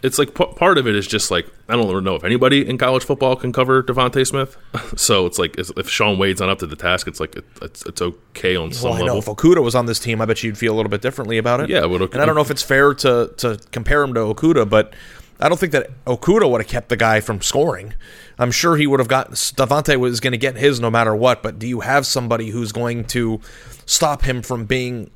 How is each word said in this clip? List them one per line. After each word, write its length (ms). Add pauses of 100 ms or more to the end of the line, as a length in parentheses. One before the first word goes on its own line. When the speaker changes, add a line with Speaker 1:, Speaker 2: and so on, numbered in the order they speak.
Speaker 1:
It's 160
like, 160
p-, 100 (100)
part 220
of 100
it 80
is 120
just, 240
like, 160 (200)
I 80
don't 280
know 120
if 80
anybody 440
in 100
college 260
football 320
can 160
cover 320
Devontae 420
Smith. 300 (180)
<laughs> 220
So 300
it's 120
like, 220
if, 160
if 140
Shaun 280
Wade's 220
not 100
up 100
to 80
the 80
task, 320
it's 120
like, 160
it, 100 (160)
it's, 240
it's 160
okay 540
on 160
some 200
Speaker 2:
Well, 60
I 80
know 100
Speaker 1:
level. 180
Speaker 2:
if 40
Okudah 240
was 140
on 100
this 140
team, 220
I 40
bet 180
you'd 140
feel 160
a 40
little 120
bit 120
differently 360
about 240
it. 80
Speaker 1:
Yeah, 120
but 200
Oku- 120
Speaker 2:
And 80
I 40
don't 100
know 60
if 80
it's 140
fair 320
to, 420
to 220 (120)
compare 300
him 120
to 80
Okudah, 480
but 240 (460)
I 100
don't 100
think 140
that 160 (160)
Okudah 440
would 120
have 80
kept 200
the 60
guy 240
from 220
scoring. 520 (460)
I'm 120
sure 260
he 100
would 120
have 100
got, 220
Devontae 680
was 200
gonna 180
get 180
his 240
no 100
matter 260
what, 280
but 160
do 80
you 140
have 260
somebody 440
who's 200
going 340
to 360 (440)
stop 380
him 180
from 240
being 500